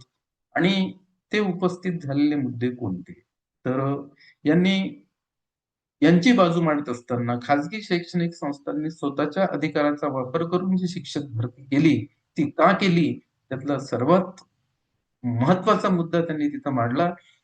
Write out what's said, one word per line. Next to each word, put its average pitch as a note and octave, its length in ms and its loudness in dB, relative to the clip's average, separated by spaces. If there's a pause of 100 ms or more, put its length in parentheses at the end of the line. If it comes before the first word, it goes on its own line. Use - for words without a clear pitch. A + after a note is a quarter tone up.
(540)
आणि F#3+ 380 2 (400)
ते G#3 60 2
उपस्थित F3+ 640 -2
झालेले C#3+ 320 2
मुद्दे B2 360 -2
कोणते? G2 420 -8 (540)
तर, C3 140 -2
अ, C#3 160 0 (480)
यांनी, F#3 640 2 (960)
यांची F3 300 6
बाजू F3 300 4
मांडत D3 260 0
असताना A#2+ 540 -4
खाजगी D#3+ 400 -2
शैक्षणिक F3 500 -2
संस्थांनी D3 580 -8
स्वतःच्या D3+ 600 -2
अधिकाराचा D3 580 -2
वापर C3 360 -4
करून F#3 320 0
जी F3+ 120 0
शिक्षक - 340 -8
भरती A#2+ 400 -8
केली, C#3+ 440 2 (300)
ती - 140 0
का E3 220 4
केली? E3+ 480 2 (280)
त्यातला C3+ 300 -4
सर्वात D3 680 0 (760)
महत्त्वाचा F3+ 680 2
मुद्दा E3+ 320 0
त्यांनी D#3 280 -2
तिथं C#3+ 220 -6
मांडला, C3 440 0 (300)